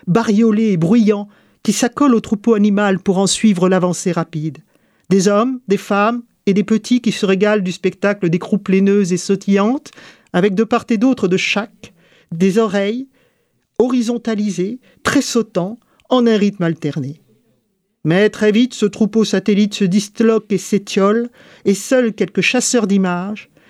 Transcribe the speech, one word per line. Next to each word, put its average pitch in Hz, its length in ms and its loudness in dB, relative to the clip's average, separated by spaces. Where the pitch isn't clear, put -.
bariolé 226 600 2
et 196 120 2
bruyant 208 520 2
qui 208 100 0
s'accole 247 400 2
au 226 60 2
troupeau 226 340 0
animal 202 460 2
pour 185 180 0
en 196 80 2
suivre 185 440 2
l'avancée 180 420 0
rapide. 160 480 -6
Des 190 180 4
hommes, 240 400 0
des 202 100 0
femmes 214 440 -2
et 196 80 2
des 202 100 0
petits 220 380 -2
qui 220 100 -2
se - 140 -4
régalent 202 380 2
du 185 80 -4
spectacle 190 580 -2
des 170 80 0
croupes 208 300 -4
laineuses 196 460 2
et 180 40 0
sautillantes, 196 720 -2
avec 185 200 2
de 208 100 2
part 226 280 -2
et 220 80 0
d'autre 254 280 2
de 180 100 2
chaque, - 580 -6
des 180 280 2
oreilles 220 480 -2
horizontalisées, 226 1000 -2
tressautant, 220 800 -2
en 247 180 2
un 226 100 4
rythme 202 240 0
alterné. 151 640 -6
Mais 190 240 2
très 214 220 0
vite, 240 240 2
ce 214 100 -2
troupeau 208 400 0
satellite 202 480 0
se - 100 -4
disloque 214 680 0
et 196 60 0
s'étiole, 208 720 -2
et 196 80 4
seuls 233 400 0
quelques - 280 -4
chasseurs 240 460 0
d'images, 190 600 -2